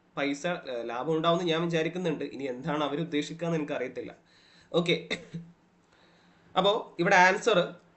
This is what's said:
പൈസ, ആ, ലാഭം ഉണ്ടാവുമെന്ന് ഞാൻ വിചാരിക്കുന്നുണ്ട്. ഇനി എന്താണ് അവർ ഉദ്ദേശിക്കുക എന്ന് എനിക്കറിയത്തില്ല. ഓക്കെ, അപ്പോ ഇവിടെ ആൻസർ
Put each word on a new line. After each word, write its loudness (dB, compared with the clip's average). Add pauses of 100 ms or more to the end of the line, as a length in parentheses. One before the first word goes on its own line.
(180)
പൈസ, -2
ആ, -4
ലാഭം -2
ഉണ്ടാവുമെന്ന് 2
ഞാൻ 2
വിചാരിക്കുന്നുണ്ട്. -2
ഇനി -8
എന്താണ് -2
അവർ -2
ഉദ്ദേശിക്കുക -4
എന്ന് 0
എനിക്കറിയത്തില്ല. -6 (580)
ഓക്കെ, 0 (1500)
അപ്പോ 0
ഇവിടെ 4
ആൻസർ 6 (220)